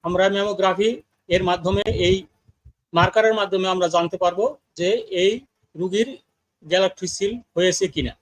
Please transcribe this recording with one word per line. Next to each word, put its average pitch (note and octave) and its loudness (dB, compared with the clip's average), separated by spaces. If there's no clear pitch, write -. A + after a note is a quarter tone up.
আমরা F3+ 0
ম্যামোগ্রাফি G3 0
এর F#3 0
মাধ্যমে, F3+ 0
এই F#3+ 4
মার্কারের A3 4
মাধ্যমে F#3+ 0
আমরা F#3 0
জানতে E3+ 0
পারবো F3+ 0
যে F3 -2
এই G3 4
রুগীর F#3+ -2
গ্যালাক্টোসিল F#3 -2
হয়েছে F3+ 2
কিনা। C3+ -6